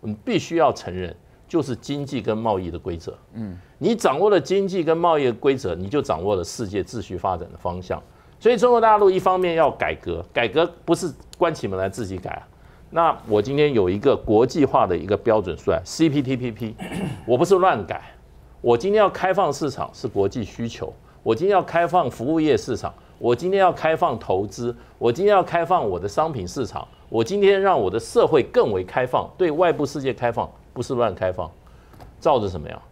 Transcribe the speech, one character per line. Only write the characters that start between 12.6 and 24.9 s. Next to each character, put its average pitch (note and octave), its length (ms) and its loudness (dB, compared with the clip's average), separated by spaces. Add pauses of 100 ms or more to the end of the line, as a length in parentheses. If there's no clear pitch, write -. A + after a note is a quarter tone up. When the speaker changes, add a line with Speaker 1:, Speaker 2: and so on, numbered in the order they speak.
Speaker 1:
那 D#3+ 260 2 (100)
我 G#2+ 140 4
今 C3 140 -2
天 D3 180 2
有 G2 160 4
一 G2 80 0
个 A2+ 180 4
国 A2+ 300 4
际 D3 200 2
化 B2 200 2
的 F#2 100 0
一 E2 100 -4
个 G2 100 0
标 A2 260 2
准 F2 140 -6
出 - 160 -2
来 E2 140 0
，C D#3+ 240 0
P C#3+ 120 0
T C3 140 -4
P B2 160 -6
P， A2 240 -10 (500)
我 A#2+ 120 2
不 D#3 80 4
是 G3 100 4
乱 F3 300 2
改。 - 180 -10 (560)
我 A#2+ 180 4
今 F#3+ 140 0
天 G#3+ 80 4
要 G3 100 4
开 F#3+ 240 -2
放 F3 180 2
市 C#3 200 -4
场 - 220 -8
是 - 120 -14
国 G2 220 0
际 G#2+ 160 -4
需 A#2 240 -8
求， - 260 -10 (300)
我 G#2+ 100 2
今 D#3 140 0
天 G3+ 60 4
要 F3+ 100 4
开 E3+ 240 0
放 E3 240 0
服 B2 200 -4
务 E3 80 2
业 D3 180 4
市 A2+ 180 -4
场 F2 180 -8 (240)
我 A#2+ 180 2
今 F3 160 -4
天 G3 80 2
要 F#3 120 6
开 D#3+ 240 0
放 D#3+ 240 0
投 G2 260 -2
资， A#2+ 300 -6 (220)